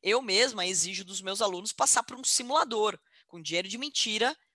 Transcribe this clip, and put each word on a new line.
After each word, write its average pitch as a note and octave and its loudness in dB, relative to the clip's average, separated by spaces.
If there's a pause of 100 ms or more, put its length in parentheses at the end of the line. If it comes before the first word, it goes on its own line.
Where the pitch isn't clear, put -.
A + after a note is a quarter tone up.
Eu A3 2
mesma G#3+ 2
exijo F#3 -2
dos F#3+ -8
meus G3 -4
alunos G3 -2
passar A3+ 4
por B3+ -12
um C4 -14
simulador. A#3+ 0 (280)
Com E3+ -16
dinheiro E3+ -2
de G#3 -8
mentira B3 0 (200)